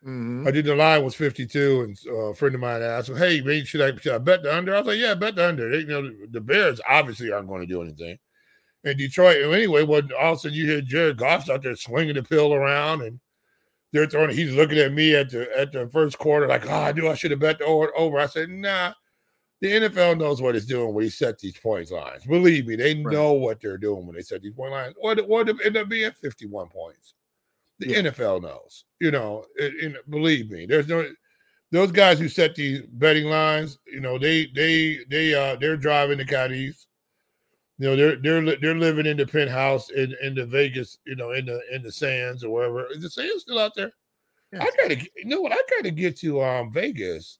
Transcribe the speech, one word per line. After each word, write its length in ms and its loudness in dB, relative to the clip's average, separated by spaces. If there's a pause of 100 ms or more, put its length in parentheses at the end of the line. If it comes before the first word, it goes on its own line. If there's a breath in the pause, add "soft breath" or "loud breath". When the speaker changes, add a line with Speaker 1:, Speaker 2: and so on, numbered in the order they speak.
Speaker 1:
Mm-hmm. 420 -6
Speaker 2:
I 40 0
did, 140 0
the 100 2
line 280 4
was 120 -6
fifty-two, 640 0
and, 260 -8
uh, 200 -4
a 80 -6
friend 200 0
of 60 -6
mine 200 -4
asked, 360 -4
"Hey, 240 2
man, 240 -2
should 160 -2
I, 180 2
should 140 -2
I 60 -2
bet 240 2
the 120 0
under?" 180 -2
I 60 2
was 80 -2
like, 120 0
"Yeah, 160 0
bet 200 -2
the 140 4
under." 200 -2
They, 100 0
you 80 -6
know, 160 -4
the, 280 -12
the 100 -8
Bears 460 2
obviously 440 2
aren't 180 -4
gonna 160 -8
do 160 -6
anything. 360 -12 (680)
And 140 -2
Detroit, 460 6
anyway, 400 4
when 300 2
all 200 2
of 40 -2
a 40 -12
sudden 140 -6
you 100 -2
hear 160 0
Jared 360 0
Goff's 320 0
out 140 0
there 120 -4
swinging 380 -2
the 100 -4
pill 300 4
around, 480 0
and 180 -12 (720)
they're 140 4
throwing, 240 2
he's 240 -2
looking 240 6
at 160 4
me 220 4
at 140 2
the, 280 -6
at 140 0
the 180 -6
first 300 0
quarter 280 2
like, 200 0
"Oh, 160 -2
I 80 0
knew 180 0
I 60 -2
should 160 -4
have 80 -2
bet 180 2
the 80 -4
over, 320 2
over." 220 0
I 80 0
said, 220 -6
"Nah, 440 -4 (680)
the 120 0
N 100 4
F 140 -2
L 180 6
knows 260 -2
what 140 2
it's 120 -2
doing 260 -2
when 120 0
he 40 -2
set 300 -2
these 180 -12
points 340 -4
lines. 340 -10
Believe 420 4
me, 80 -4
they 180 2
Speaker 1:
Right. 180 -4
Speaker 2:
know 220 4
what 260 0
they're 200 -8
doing 260 -4
when 100 -14
they 60 -12
set 220 -10
these 100 -12
point 180 -10
lines." 300 -8
Or 140 0
the, 80 0
or 200 2
the 220 0
end 100 2
up 140 -2
being 220 -2
fifty-one 580 -12
points. 460 -18 (640)
The 100 -8
Speaker 1:
Yeah. 80 2
Speaker 2:
N 100 0
F 120 -6
L 200 0
knows, 460 -18 (140)
you 120 2
know, 340 -4 (140)
and, 160 -2
and 220 -8 (120)
believe 400 2
me, 160 -12
there's 220 2
no, 200 -2 (640)
those 200 2
guys 260 8
who 100 -2
set 280 2
these 260 -4 (120)
betting 320 4
lines, 600 0
you 140 -14
know, 180 -4
they, 380 2
they, 440 2 (100)
they, 260 0
uh, 220 0
they're 200 -2
driving 400 2
the 80 -6
caddies. 600 -4 (920)
You 120 0
know, 60 4
they're, 200 6
they're 260 2
li-, 180 0
they're 140 0
living 320 2
in 120 -2
the 100 0
penthouse 640 0
in, 320 -2
in 100 -6
the 140 -6
Vegas, 580 -2
you 100 -12
know, 180 -8
in 120 -4
the, 160 -6 (100)
in 120 -10
the 80 -14
Sands 520 -4
or 80 -6
wherever. 400 -2
Is 120 -12
the 80 -12
Sands 320 -6
still 160 -4
out 160 -2
there? 160 -8 (600)
Speaker 1:
Yeah, 120 -8
Speaker 2:
I 20 0
Speaker 1:
it's 120 -2
Speaker 2:
gotta 180 2
get, 200 -12
you 100 -16
know 160 -2
what? 100 -2
I 180 0
gotta 220 -2
get 300 -4
to, 200 -2
um, 320 -2
Vegas. 680 -6